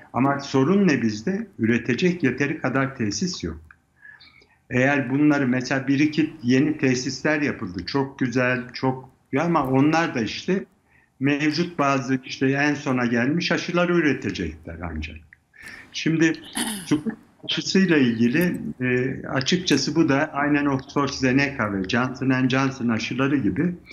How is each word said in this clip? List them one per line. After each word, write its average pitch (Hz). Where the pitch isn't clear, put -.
Ama 139
sorun 175
ne 131
bizde? 113
Üretecek 120
yeteri 143
kadar 135
tesis 98
yok. 78
Eğer 127
bunları 143
mesela 127
bir 139
iki 151
yeni 131
tesisler 135
yapıldı, 95
çok 139
güzel, 123
çok -
ama 160
onlar 151
da 127
işte 180
mevcut 151
bazı 131
işte -
en 143
sona 127
gelmiş 127
aşıları 175
üretecekler 98
ancak. 78
Şimdi 160
Sputnik 151
aşısıyla 170
ilgili, 123
e, 127
açıkçası 143
bu 156
da 139
aynen 143
Oxford 139
Zeneca 127
ve 95
Johnson 127
and 127
Johnson 131
aşıları 131
gibi 135